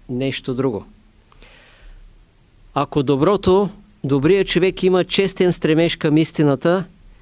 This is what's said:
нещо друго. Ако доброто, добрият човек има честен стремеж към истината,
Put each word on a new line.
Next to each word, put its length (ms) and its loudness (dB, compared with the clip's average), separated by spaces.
нещо 460 -6
друго. 320 -4
Ако 280 -2
доброто, 680 2
добрият 440 2
човек 340 0
има 220 2
честен 480 0
стремеж 440 0
към 200 0
истината, 680 0